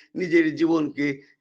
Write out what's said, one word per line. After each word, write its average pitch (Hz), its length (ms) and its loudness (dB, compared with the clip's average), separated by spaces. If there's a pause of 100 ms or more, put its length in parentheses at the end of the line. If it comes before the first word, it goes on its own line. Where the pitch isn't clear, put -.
(140)
নিজের 160 420 0
জীবনকে 147 840 -2